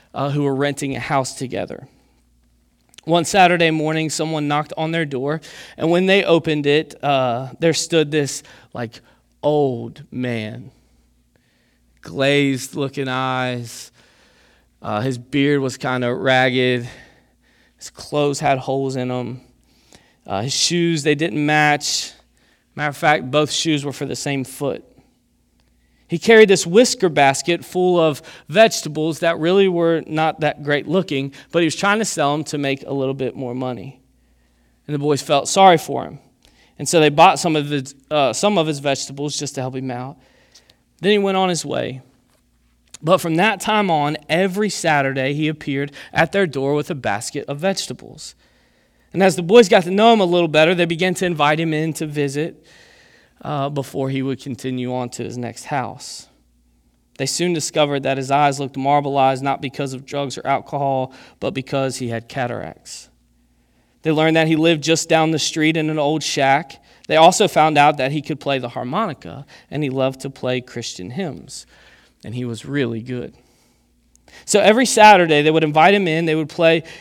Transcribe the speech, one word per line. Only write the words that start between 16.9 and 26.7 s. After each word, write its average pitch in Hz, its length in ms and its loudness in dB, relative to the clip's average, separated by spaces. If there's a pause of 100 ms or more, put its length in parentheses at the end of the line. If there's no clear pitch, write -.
His - 120 -20
clothes 147 500 -4
had 139 200 0
holes 135 360 -4
in 127 160 -4
'em. 123 300 -8 (840)
Uh, 98 160 -4
his 131 120 -4
shoes, 170 500 0
they 151 120 2
didn't 151 300 -2
match. 151 640 0 (640)
Matter 147 140 -6
of 135 80 -8
fact, 151 340 0
both 147 200 2
shoes 151 320 -2
were 139 100 -8
for 143 120 -8
the 123 100 -6
same 139 280 -4
foot. 131 400 -8 (1200)
He 170 100 -4
carried 220 300 8
this 196 180 4
whisker 190 440 4